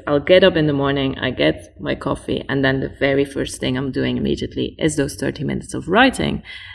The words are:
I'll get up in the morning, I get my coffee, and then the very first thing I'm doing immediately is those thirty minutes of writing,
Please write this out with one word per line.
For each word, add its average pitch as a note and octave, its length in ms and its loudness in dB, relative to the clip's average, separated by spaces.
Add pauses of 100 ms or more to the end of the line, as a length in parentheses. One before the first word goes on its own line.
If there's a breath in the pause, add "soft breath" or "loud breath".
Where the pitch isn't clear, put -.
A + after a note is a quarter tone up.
I'll D3 140 4
get F#3 240 8
up F3+ 100 6
in D#3 120 2
the C#3 160 2
morning, C#3 360 0
I B2+ 120 -2
get D3 480 0
my C#3+ 140 -4
coffee, - 540 -4
and C#3 160 0
then C3+ 160 2
the C#3 200 -6
very C#3 260 2
first C#3 340 -6
thing C3 180 -2
I'm C3+ 140 -4
doing B2+ 260 -2
immediately C3 640 -2
is D#3 160 0
those C#3+ 200 -2
thirty C3+ 280 -6
minutes C3+ 300 -6
of C3+ 160 -8
writing, A#3+ 520 2 (340 loud breath)